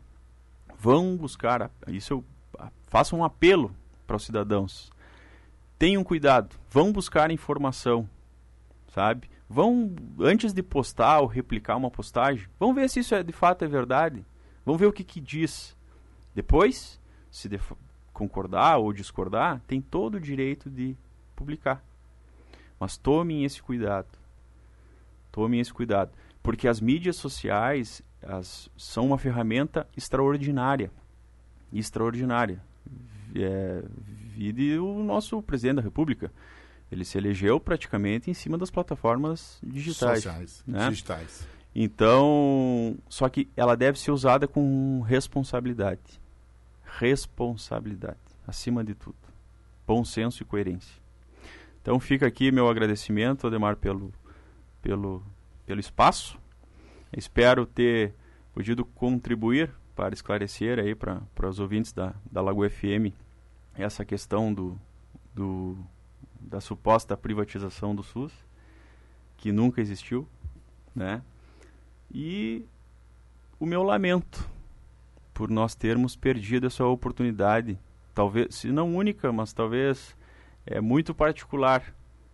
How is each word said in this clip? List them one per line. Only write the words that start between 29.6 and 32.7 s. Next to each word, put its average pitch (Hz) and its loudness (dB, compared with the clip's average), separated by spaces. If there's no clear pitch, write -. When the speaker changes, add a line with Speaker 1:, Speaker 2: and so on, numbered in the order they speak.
Speaker 1:
extraordinária. 139 0
Extraordinária. 117 -2